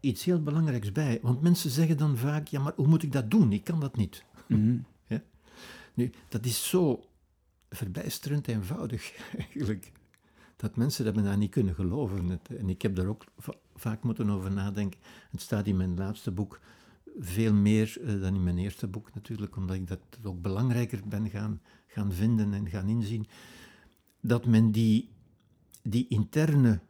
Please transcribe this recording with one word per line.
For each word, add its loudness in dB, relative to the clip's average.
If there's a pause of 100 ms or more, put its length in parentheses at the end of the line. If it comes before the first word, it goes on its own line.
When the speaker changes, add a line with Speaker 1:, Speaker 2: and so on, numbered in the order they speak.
Speaker 1:
iets -2
heel 2
belangrijks 0
bij, 0
want 2
mensen 4
zeggen 2
dan 2
vaak, -2
"Ja, -2
maar -2
hoe 2
moet 6
ik -4
dat 0
doen? 6
Ik -2
kan -2
dat -6
niet." -2 (220)
Speaker 2:
Mhm. 4 (300)
Speaker 1:
Ja? -4 (720)
Nu, -2 (180)
dat -6
is -4
zo 2 (640)
verbijsterend -6
eenvoudig, -4 (140)
<laughs> -12
eigenlijk, -6 (640)
dat -6
mensen 0
dat 0
bijna 0
niet 0
kunnen 0
geloven. -2
Het, -6 (100)
en -4
ik -4
heb 0
daar 0
ook -6 (140)
va-, -12 (200)
vaak -6
moeten -2
over -2
nadenken. -4 (300)
Het -10
staat -2
in 0
mijn -2
laatste -6
boek -6 (600)
veel 0
meer, 4
eh, -2
dan 0
in 0
mijn 0
eerste -4
boek -10
natuurlijk, -10
omdat -4
ik -6
dat -6 (220)
ook -8
belangrijker -2
ben -4
gaan, -6 (260)
gaan -4
vinden 2
en -4
gaan -4
inzien. -2 (960)
Dat 0
men 8
die, 4 (760)
die -2
interne 4